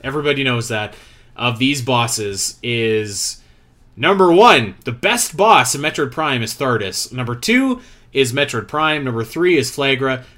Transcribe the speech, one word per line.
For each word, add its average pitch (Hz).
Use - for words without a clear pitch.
everybody 139
knows 120
that, 107
of 117
these 135
bosses 113
is 110
number 180
one, 170
the 127
best 202
boss 190
in 139
Metroid 147
Prime 139
is 107
Thardus. 110
Number 123
two 247
is 131
Metroid 123
Prime. 151
Number 113
three 170
is -
Flagra. 135